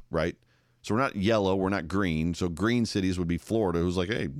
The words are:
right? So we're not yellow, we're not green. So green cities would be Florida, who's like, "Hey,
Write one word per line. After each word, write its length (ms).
right? 240
So 120
we're 80
not 140
yellow, 400
we're 140
not 180
green. 460
So 160
green 360
cities 320
would 120
be 80
Florida, 420
who's 160
like, 140
"Hey, 180